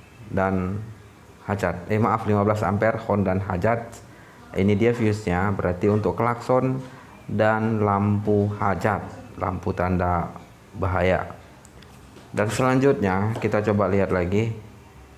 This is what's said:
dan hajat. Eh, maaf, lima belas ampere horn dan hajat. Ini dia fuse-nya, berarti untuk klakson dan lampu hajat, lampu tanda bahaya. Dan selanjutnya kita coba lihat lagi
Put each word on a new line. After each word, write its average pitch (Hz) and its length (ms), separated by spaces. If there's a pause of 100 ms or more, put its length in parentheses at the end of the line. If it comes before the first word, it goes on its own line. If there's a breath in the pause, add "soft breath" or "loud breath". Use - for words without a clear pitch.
(320)
dan 95 480 (640)
hajat. 95 480
Eh, 107 80
maaf, 110 240
lima 104 160
belas 104 240
ampere 107 400
horn 101 160
dan 92 220
hajat. 104 420 (720 loud breath)
Ini 101 240
dia 117 160
fuse-nya, 104 560
berarti 95 400
untuk 104 240
klakson 127 640 (480 loud breath)
dan 110 560
lampu 104 720
hajat, 95 480 (320)
lampu 92 400
tanda 87 560 (400)
bahaya. 92 540 (1080)
Dan 107 160
selanjutnya 120 880
kita 107 240
coba 104 320
lihat 98 160
lagi 98 480 (600)